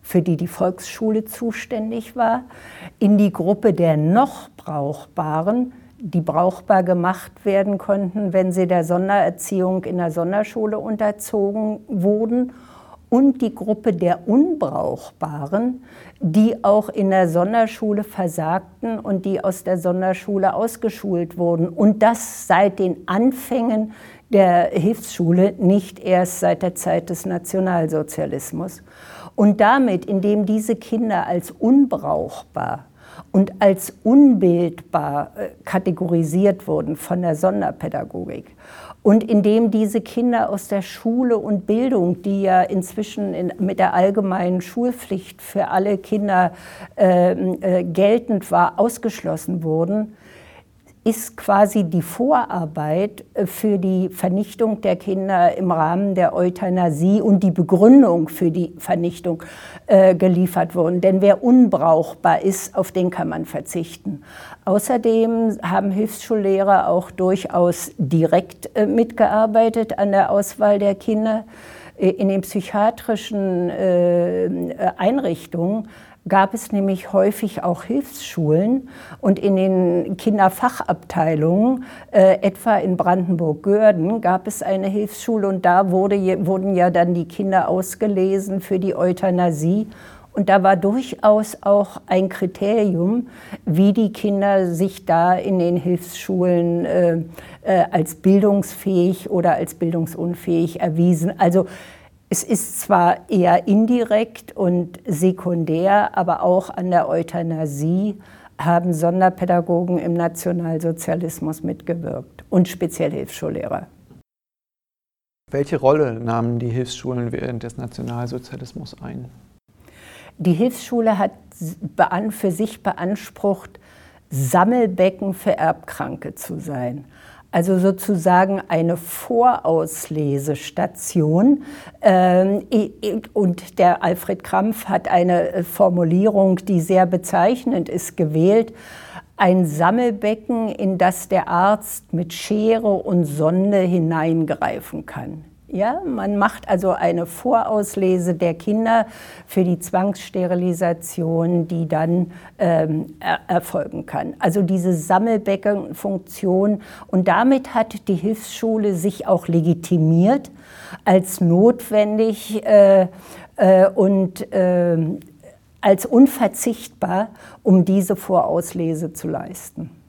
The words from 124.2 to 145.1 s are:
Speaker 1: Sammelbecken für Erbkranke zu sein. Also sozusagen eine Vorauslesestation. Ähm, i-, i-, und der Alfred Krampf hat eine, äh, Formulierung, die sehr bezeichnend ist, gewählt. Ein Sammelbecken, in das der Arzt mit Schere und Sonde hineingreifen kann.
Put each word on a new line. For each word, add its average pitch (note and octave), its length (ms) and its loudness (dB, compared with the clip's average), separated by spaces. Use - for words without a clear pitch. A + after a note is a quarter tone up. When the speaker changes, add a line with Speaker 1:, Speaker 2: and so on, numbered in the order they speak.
Speaker 1:
Sammelbecken F#3+ 1040 0
für - 240 -4
Erbkranke - 800 -6
zu D#3+ 240 -12
sein. C3+ 460 -8
Also F3+ 300 0
sozusagen F#3+ 880 2
eine E3+ 300 0
Vorauslesestation. D#3+ 2750 0
Ähm, F#3 720 4
i-, G#3+ 200 0
i-, G#3+ 180 -4
und F#3 460 -2
der F3+ 240 4
Alfred F3+ 400 -4
Krampf G#3 420 -2
hat - 220 -4
eine, F3 460 2
äh, F3+ 100 -2
Formulierung, F#3 920 2
die F#3 240 0
sehr F#3 240 2
bezeichnend F3+ 840 0
ist, - 280 -8
gewählt. F#3 560 2
Ein F#3 280 2
Sammelbecken, G#3+ 1040 -2
in F#3+ 280 -4
das F#3 320 0
der F#3 180 0
Arzt G3 640 -2
mit E3 200 -6
Schere G#3+ 600 0
und F3+ 320 0
Sonde F3 520 0
hineingreifen E3 1300 -2
kann. - 400 -14